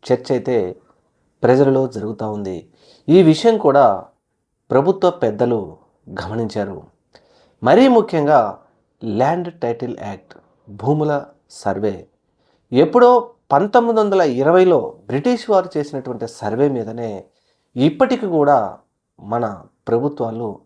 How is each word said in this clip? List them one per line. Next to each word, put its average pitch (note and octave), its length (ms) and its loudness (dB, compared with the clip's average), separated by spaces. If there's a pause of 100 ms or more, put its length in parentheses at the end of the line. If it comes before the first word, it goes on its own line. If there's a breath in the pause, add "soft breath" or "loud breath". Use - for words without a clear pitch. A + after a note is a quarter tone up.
చర్చ B2 280 -2
అయితే B2 260 -2 (840)
ప్రజలలో C3 440 4
జరుగుతూ G#2+ 440 -8
ఉంది. G2 260 -8 (500 soft breath)
ఈ F3+ 160 6
విషయం E3+ 340 4
కూడా C#3 280 4 (840)
ప్రభుత్వ F3 400 2
పెద్దలు A#2+ 500 -2 (480)
గమనించారు. G2+ 680 -8 (840 soft breath)
మరీ F3 260 4
ముఖ్యంగా E3 520 2 (640)
ల్యాండ్ C#3 480 -2 (100)
టైటిల్ A#2 400 -6
యాక్ట్, - 340 -16 (340)
భూముల C#3+ 440 -4 (380)
సర్వే, G2+ 460 -6 (760)
ఎప్పుడో E3 380 4 (420)
పంతొమ్మిది A3 480 2
వందల G3 220 2
ఇరవైలో D#3+ 580 2 (260)
బ్రిటిష్ A3+ 440 -4
వారు F#3 280 0
చేసినటువంటి C3 500 -8
సర్వే A2+ 420 -4
మీదనే A#2 420 -8 (640)
ఇప్పటికి G3+ 520 0
కూడా D3 320 2 (600)
మన A2+ 260 -6 (420)
ప్రభుత్వాలు A#2 640 -4 (160)